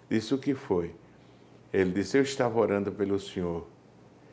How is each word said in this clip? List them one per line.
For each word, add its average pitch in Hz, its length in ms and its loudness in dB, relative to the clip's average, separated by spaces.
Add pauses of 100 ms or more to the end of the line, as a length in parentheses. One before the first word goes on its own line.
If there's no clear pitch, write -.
Disse: 110 280 0
"O - 20 2
que 139 160 -2
foi?" 87 400 -2 (800)
Ele 95 180 4
disse: 98 280 2
"Eu - 20 8
estava 123 380 0
orando 101 320 2
pelo 98 280 -2
senhor 85 460 -4 (680)